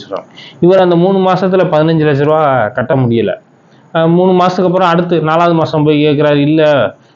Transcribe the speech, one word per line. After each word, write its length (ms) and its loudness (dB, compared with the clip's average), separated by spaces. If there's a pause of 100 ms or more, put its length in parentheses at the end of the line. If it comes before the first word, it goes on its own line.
சொல்றாங்க. 160 -10 (360)
இவர் 200 2
அந்த 160 2
மூணு 220 0
மாசத்துல 500 0
பதினஞ்சு 360 0
லட்ச 200 0
ரூபா 440 0
கட்ட 260 -4
முடியல. 400 0 (600)
அஹ், 160 0
மூணு 220 2
மாசத்துக்கு 320 0
அப்புறம் 240 0
அடுத்து 320 0
நாலாவது 340 0
மாசம் 300 -2
போய் 200 0
கேட்குறாரு, 320 0
"இல்ல, 580 0 (220)